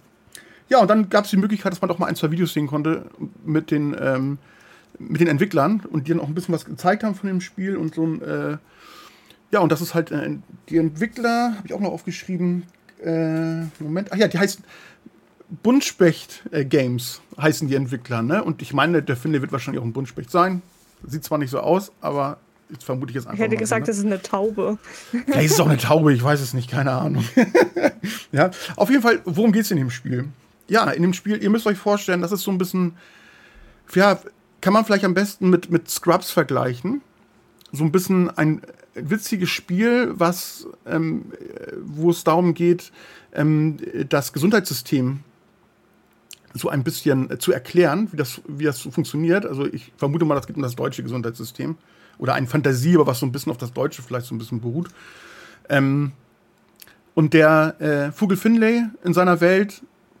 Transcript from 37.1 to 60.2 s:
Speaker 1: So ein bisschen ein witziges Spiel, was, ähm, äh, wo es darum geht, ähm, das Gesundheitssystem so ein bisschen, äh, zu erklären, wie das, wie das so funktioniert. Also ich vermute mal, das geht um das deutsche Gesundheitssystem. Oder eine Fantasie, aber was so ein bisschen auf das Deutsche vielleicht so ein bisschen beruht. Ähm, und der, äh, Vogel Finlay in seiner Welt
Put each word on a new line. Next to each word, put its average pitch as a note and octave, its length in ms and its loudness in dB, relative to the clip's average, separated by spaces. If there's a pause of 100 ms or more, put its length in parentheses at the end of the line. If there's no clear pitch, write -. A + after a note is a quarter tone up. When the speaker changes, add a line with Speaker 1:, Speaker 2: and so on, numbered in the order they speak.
Speaker 1:
So D3 120 -4
ein D#3 80 2
bisschen F3+ 460 2
ein D#3 240 2 (340)
witziges F3+ 540 -4
Spiel, A#3 680 0
was, - 520 -2 (180)
ähm, D#3+ 480 -4
äh, - 480 -16
wo D#3 300 0
es E3+ 120 -2
darum E3+ 300 4
geht, F3 380 0 (420)
ähm, D#3 440 2 (320)
das C#3+ 240 0
Gesundheitssystem C#3 840 0 (1300)
so - 160 -6
ein C#3+ 140 -2
bisschen, C3 480 0
äh, B2+ 80 -8
zu F3+ 120 0
erklären, F3 600 0
wie D#3 60 -12
das, - 300 -6
wie D3 180 -6
das C#3+ 140 0
so C#3+ 120 -12
funktioniert. E3 540 0
Also C#3 200 -4
ich - 320 -8
vermute D#3+ 280 0
mal, D3 100 2
das C3+ 120 -4
geht - 80 -12
um D3 60 -6
das B2 140 -4
deutsche B2+ 280 -6
Gesundheitssystem. A#2+ 720 -8 (420)
Oder B2+ 160 0
eine C3+ 120 -2
Fantasie, C#3 480 2
aber D3 120 6
was B2 120 -2
so C#3+ 60 -2
ein B2+ 60 -2
bisschen B2+ 200 -6
auf A#2+ 60 -6
das B2 160 -10
Deutsche C3 300 -4
vielleicht A#2+ 240 -8
so A#2 80 -10
ein - 20 -6
bisschen A2+ 240 -8
beruht. C3 280 -6 (800)
Ähm, C#3 420 2 (1040)
und D#3 180 4
der, D#3 460 6
äh, D3 320 -2
Vogel G3 260 0
Finlay A3+ 460 2 (200)
in F3+ 100 0
seiner F3+ 280 4
Welt F#3+ 400 2 (400)